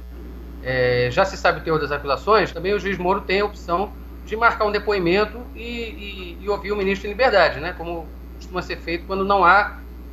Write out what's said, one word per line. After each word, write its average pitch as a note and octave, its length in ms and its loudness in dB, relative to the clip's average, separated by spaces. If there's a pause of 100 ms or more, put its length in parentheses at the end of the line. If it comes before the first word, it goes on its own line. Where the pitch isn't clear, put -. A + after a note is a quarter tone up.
(640)
é, B2 460 2
já F3 140 4
se F#3+ 100 -6
sabe F3 240 2
o - 20 -12
teor D#3+ 160 0
das D3 140 -2
acusações, D3 600 2
também F3 200 -2
o G#3 60 0
juiz F#3 180 -2
Moro F3+ 220 2
tem F#3+ 220 0
a G#3 40 2
opção F#3+ 460 -4 (340)
de - 120 -6
marcar A3+ 260 4
um G#3 80 2
depoimento G3+ 720 2 (120)
e, - 80 -14
e, G3+ 760 -10
e F#3+ 100 -8
ouvir G3 220 -2
o G#3 60 0
ministro G3 280 0
em G#3 40 -4
liberdade, F#3+ 500 4
né? F3 180 -6
Como E3 300 -8 (300)
costuma F3+ 240 -6
ser E3+ 160 -6
feito E3+ 280 -6
quando F#3+ 200 -2
não G3 180 4
há, F#3+ 360 6 (340)